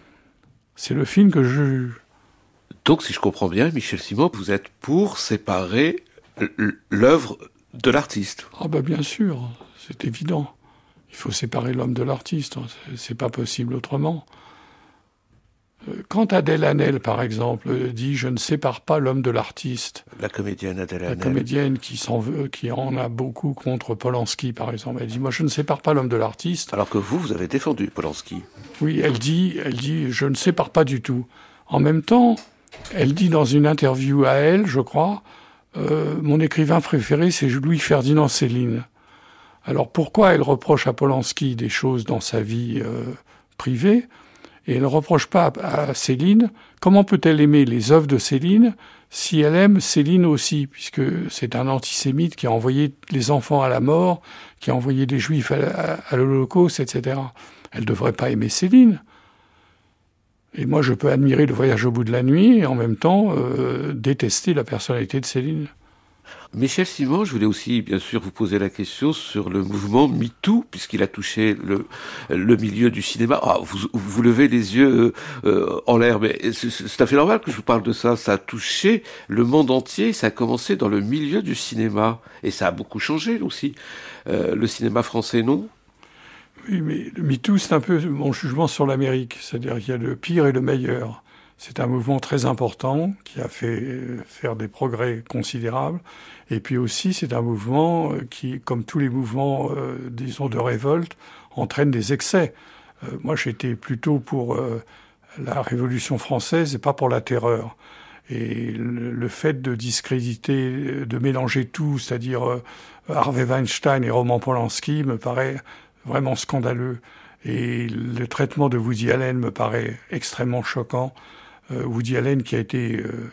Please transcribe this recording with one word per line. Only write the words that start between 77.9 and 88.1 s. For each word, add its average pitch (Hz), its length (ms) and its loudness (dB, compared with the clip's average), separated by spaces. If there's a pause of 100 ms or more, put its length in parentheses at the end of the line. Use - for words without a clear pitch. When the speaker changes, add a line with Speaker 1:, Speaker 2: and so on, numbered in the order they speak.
Speaker 2:
ça. 117 240 2
Ça - 160 0
a 98 40 2
touché - 640 0 (240)
le 110 160 2
monde 131 280 4
entier, 190 400 0
ça 123 160 -2
a 104 40 2
commencé 120 440 -2
dans 113 140 0
le 104 100 2
milieu 147 420 -2
du 185 140 -6
cinéma. 110 640 -2 (240)
Et 95 80 -2
ça 95 160 -2
a 87 40 2
beaucoup 104 280 -10
changé 160 400 -2
aussi. - 360 -6 (520)
Euh, - 280 0
le 113 120 0
cinéma 113 360 -2
français, 117 400 -2
non ? 170 260 0 (1000)
Speaker 1:
Oui, 185 120 0
mais - 340 -6
le 175 80 -6
Me 135 140 0
Too, 202 200 2
c'est - 160 0
un 151 60 4
peu 170 220 0
mon 143 320 -2